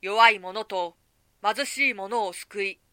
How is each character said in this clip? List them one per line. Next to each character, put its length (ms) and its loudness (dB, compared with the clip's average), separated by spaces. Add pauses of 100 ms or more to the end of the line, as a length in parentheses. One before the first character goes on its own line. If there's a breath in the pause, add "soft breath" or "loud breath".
弱 280 6
い 100 0
者 260 -8
と 300 -6 (480)
貧 220 0
し 240 0
い 40 -2
者 340 -4
を 60 -6
救 300 -8
い 180 -8 (120)